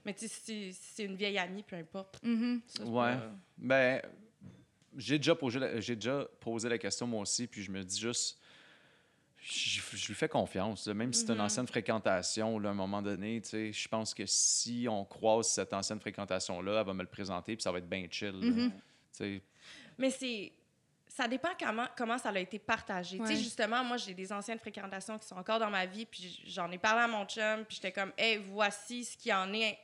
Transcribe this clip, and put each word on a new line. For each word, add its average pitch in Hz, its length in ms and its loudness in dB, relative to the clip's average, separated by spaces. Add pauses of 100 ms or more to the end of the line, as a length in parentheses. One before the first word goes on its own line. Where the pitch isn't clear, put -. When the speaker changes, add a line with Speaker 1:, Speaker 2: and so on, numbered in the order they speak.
Speaker 1:
Mais 208 80 -4
tu 214 160 -6
sais, - 0 -
si, 202 460 -8
si - 60 -16 (140)
c'est 214 100 -4
une 190 120 -4
vieille 202 220 2
amie, 185 240 -2
peu 190 140 -10
importe. 190 460 -8
Speaker 2:
Mhm. 233 440 2
Speaker 1:
Ça, - 80 -20 (100)
c'est 233 60 -4
Speaker 3:
Ouais. 120 260 6
Speaker 1:
pas 113 140 -4 (260)
Speaker 3:
Ben, 131 460 6 (960)
j'ai 123 180 2
déjà 151 180 6
posé 131 240 2
la, 131 220 0
j'ai 117 160 -2
déjà 123 300 0 (140)
posé 113 280 -2
la 117 80 2
question 104 300 -2
moi 113 160 -2
aussi, 120 240 -2
puis 101 160 -10
je 98 80 -8
me 95 120 -4
dis 95 160 -4
juste, 117 400 -2 (1000)
je, - 420 -2 (160)
je - 120 -6
lui 104 60 -6
fais - 140 0
confiance, 101 580 0
là, 104 80 -2
même 120 180 0
si 113 80 4
c'est 110 120 -2
une - 60 4
Speaker 1:
Mhm. - 60 0
Speaker 3:
ancienne 120 220 0
fréquentation, 110 920 2
là, 104 120 0
à - 20 -2
un - 20 -2
moment 101 280 0
donné, 104 400 -2
tu - 80 -12
sais, 110 220 -2
je - 160 -4
pense 110 240 -2
que 101 140 -4
si - 640 2
on 101 140 0
croise 110 440 6
cette 95 240 2
ancienne 101 280 -2
fréquentation-là, 95 800 0
elle 98 60 2
va 95 80 -2
me 92 80 -2
le 82 60 -6
présenter, 95 460 -4
puis - 80 -6
ça 95 80 2
va 87 80 -2
être 87 100 -6
bien 92 220 -2
chill, 101 220 -4
là. 95 140 -2
Speaker 2:
Mhm. 240 240 4
Speaker 3:
Tu 190 80 -12 (340)
sais. 98 300 -4 (560)
Speaker 1:
Mais 262 120 4
c'est, 240 420 -4 (540)
ça 240 220 -2
dépend 262 300 0
comment, 233 280 0 (100)
comment 233 220 0
ça 233 120 0
a 196 80 0
été 185 200 -4
partagé. 190 600 -2
Tu 220 80 -2
sais, 220 80 2
Speaker 2:
Ouais. - 40 2
Speaker 1:
justement, 226 460 2
moi, 240 140 -2
j'ai 196 160 -8
des 190 180 -6
anciennes 208 260 -4
fréquentations 196 600 -8
qui - 100 -14
sont 185 80 -12
encore 214 240 0
dans 214 100 2
ma 185 160 2
vie, 208 200 -8
puis 180 400 -12
j'en 175 260 -4
ai 180 60 -6
parlé 226 240 6
à 233 60 6
mon 214 160 0
chum, 214 420 0
puis - 100 -10
j'étais 220 160 -4
comme, « 196 260 -2
Hey, 220 200 6
voici 202 680 0
ce - 120 -10
qu'il 226 140 -2
y 202 40 6
en 190 180 2
est 220 320 0